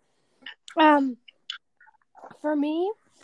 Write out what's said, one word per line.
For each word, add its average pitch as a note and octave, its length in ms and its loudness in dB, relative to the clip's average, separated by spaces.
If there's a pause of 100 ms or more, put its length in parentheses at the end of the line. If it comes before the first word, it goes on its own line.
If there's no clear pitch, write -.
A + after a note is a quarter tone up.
(800)
Um, C#4+ 360 4 (1200)
for D4+ 160 -2
me, D#4 340 -2 (320)